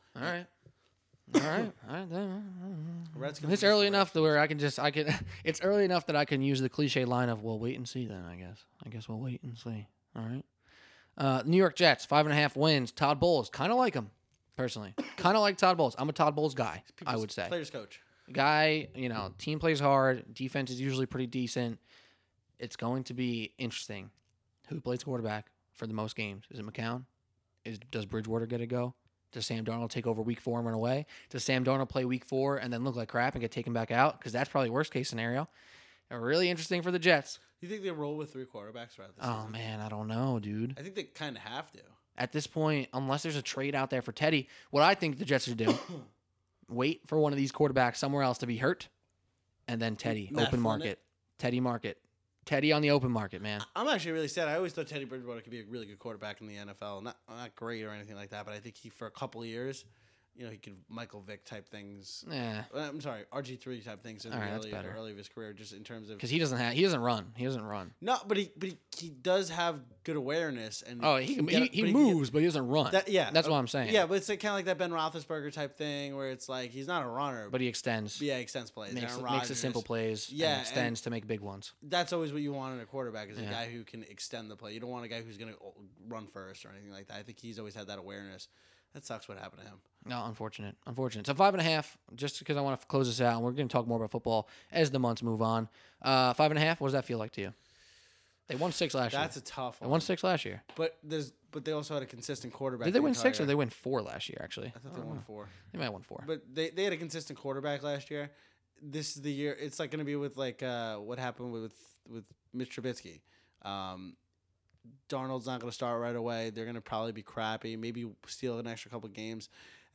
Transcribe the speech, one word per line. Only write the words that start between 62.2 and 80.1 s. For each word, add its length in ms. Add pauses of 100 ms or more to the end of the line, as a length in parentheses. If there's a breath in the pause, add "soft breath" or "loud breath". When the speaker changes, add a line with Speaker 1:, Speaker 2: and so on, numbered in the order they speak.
Speaker 1:
Yeah. 320 (100)
Speaker 2:
Uh, 60
I'm 220
sorry, 320
R 100
G 140
three 260
type 200
things 220
in 80
Speaker 1:
All 60
Speaker 2:
the 60
Speaker 1:
right, 80
that's 120
Speaker 2:
early, 80
Speaker 1:
better. 240
Speaker 2:
early 140
of 80
his 100
career, 240
just 200
in 100
terms 260
of 100
Speaker 1:
'Cause 120
he 80
doesn't 180
have, 160
he 100
doesn't 180
run. 360
He 80
doesn't 200
run. 360
Speaker 2:
No, 160 (100)
but 100
he, 200
but 120
he, 100 (180)
he 140
does 400
have 300 (240)
good 100
awareness 680
and 220
Speaker 1:
Oh, 120
he, 180
Speaker 2:
can 140
Speaker 1:
he, 100
Speaker 2:
get, 40 (120)
Speaker 1:
he 80
Speaker 2:
but 60
he 40
can 0
Speaker 1:
moves, 380
Speaker 2:
get 40
Speaker 1:
but 40
he 80
doesn't 220
run. 240
Speaker 2:
That, 160
yeah, 240
Speaker 1:
That's 160
Speaker 2:
uh, 20
Speaker 1:
what 80
I'm 80
saying. 260
Speaker 2:
Yeah, 140
but 120
it's, 100
like, 100
kinda 160
like 120
that 120
Ben 140
Roethlisberger 600
type 240
thing 400
where 140
it's 180
like 220
he's 160
not 180
a 40
runner, 420
Speaker 1:
But 100
he 60
extends. 560
Speaker 2:
yeah, 160
extends 320
plays. 240
Speaker 1:
Makes, 240
Speaker 2:
Aaron 140
Speaker 1:
makes 160
the 80
simple 240
Speaker 2:
Rodgers. 480